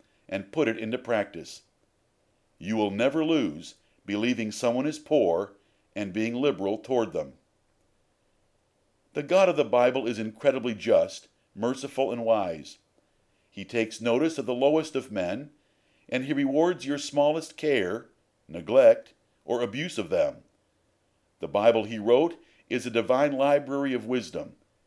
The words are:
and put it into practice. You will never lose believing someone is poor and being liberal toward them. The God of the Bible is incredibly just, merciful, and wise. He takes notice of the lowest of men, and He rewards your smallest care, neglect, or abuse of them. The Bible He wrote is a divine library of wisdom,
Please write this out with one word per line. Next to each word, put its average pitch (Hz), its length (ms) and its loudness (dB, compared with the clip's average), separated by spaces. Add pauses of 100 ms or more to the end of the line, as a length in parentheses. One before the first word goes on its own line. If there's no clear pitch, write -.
(280)
and 98 240 -8
put 151 160 2
it 113 100 0
into 110 200 -6
practice. 104 640 -6 (960)
You 107 200 -4
will 104 140 0
never 139 320 0
lose 113 520 -2 (300)
believing 107 460 -2
someone 123 340 -2
is 151 140 -6
poor 98 540 0 (420)
and 98 160 -6
being 110 240 -2
liberal 110 420 -2
toward 120 360 -2
them. 73 200 -6 (1800)
The 147 100 -4
God 185 240 4
of 160 80 2
the 143 80 4
Bible 123 440 2
is 110 100 -4
incredibly 117 560 0
just, 104 540 2 (280)
merciful, 131 560 -2
and 120 140 -4
wise. 92 540 0 (720)
He 95 120 -12
takes 113 380 -4
notice 139 380 0
of 113 80 -6
the 123 80 -2
lowest 151 400 2
of 123 160 -6
men, 104 400 -4 (580)
and 127 160 -4
He 147 80 -4
rewards 143 540 0
your 143 100 -4
smallest 147 580 -2
care, 113 520 0 (400)
neglect, 113 640 4 (320)
or 117 160 0
abuse 123 380 -6
of 98 100 -2
them. 78 280 2 (1040)
The 82 60 -8
Bible 107 360 4
He 107 160 -8
wrote 131 420 2 (300)
is 123 160 -4
a - 20 -4
divine 127 440 0
library 139 600 0
of 110 140 -6
wisdom, 110 460 -6 (340)